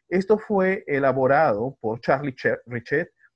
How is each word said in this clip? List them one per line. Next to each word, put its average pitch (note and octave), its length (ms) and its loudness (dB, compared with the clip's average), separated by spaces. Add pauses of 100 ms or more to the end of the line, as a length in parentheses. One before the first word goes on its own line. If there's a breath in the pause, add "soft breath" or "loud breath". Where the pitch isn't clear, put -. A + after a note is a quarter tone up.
Esto F#3+ 280 2
fue F#3+ 480 -2
elaborado C3+ 920 2
por A2+ 220 -6
Charles C#3 340 -2
Che-, A2 300 -2
Richet B2 480 -6 (220 soft breath)